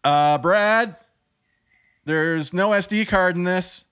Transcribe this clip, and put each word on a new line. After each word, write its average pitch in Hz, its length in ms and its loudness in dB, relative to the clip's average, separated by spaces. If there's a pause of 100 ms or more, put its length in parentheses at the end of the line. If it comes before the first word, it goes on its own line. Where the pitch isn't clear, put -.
Uh, 147 320 2
Brad, 208 600 0 (1080)
there's 156 480 -2
no 196 200 0
S 202 140 0
D 208 200 -2
card 185 300 2
in 180 80 -2
this. 180 480 -2